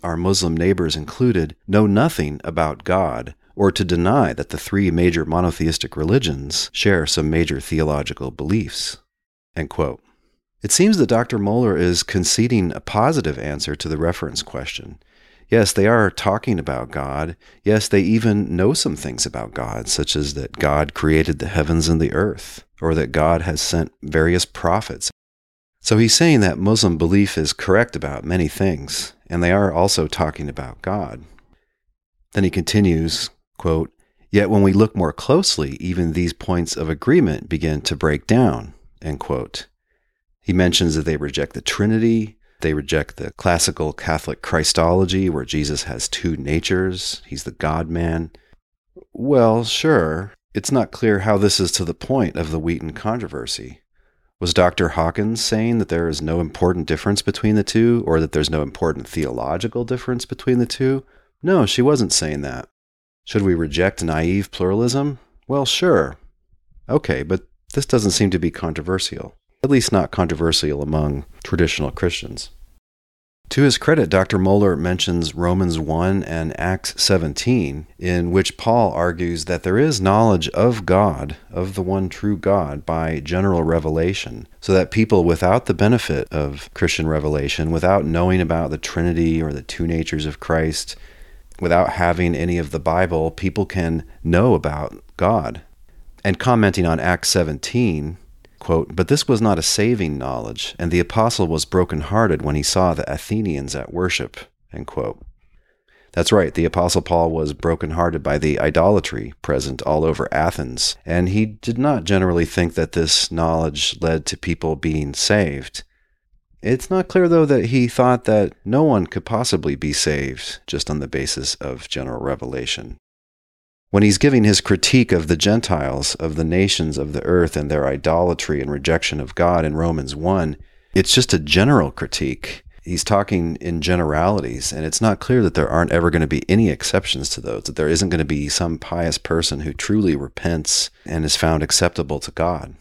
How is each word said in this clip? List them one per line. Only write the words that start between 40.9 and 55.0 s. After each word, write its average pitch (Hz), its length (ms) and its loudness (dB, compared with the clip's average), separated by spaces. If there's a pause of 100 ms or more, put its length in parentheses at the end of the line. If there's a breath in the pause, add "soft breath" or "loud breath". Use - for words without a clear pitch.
that 78 120 -2
they 78 100 -2
reject 71 380 -6
the - 60 -10
Trinity, 110 760 0 (240)
they 78 140 0
reject 76 420 -2
the - 220 -10
classical 82 560 0
Catholic - 480 -4
Christology 90 880 2
where 67 160 -4
Jesus 73 380 -2
has - 220 -8
two 82 300 -4
natures, 90 880 -2
he's - 200 -12
the - 80 -10
God-man. 82 800 -2 (840 soft breath)
Well, 117 500 4
sure, 98 720 0 (180)
it's - 180 -6
not 123 220 0
clear 104 280 2
how 101 180 2
this 101 200 4
is 92 140 0
to 87 140 -2
the 85 80 -6
point 127 420 -2
of 78 140 -4
the 80 80 -2
Wheaton 78 340 -4
controversy. 78 880 -8 (580)
Was 87 140 -2
Doctor 87 380 4
Hawkins 104 500 -2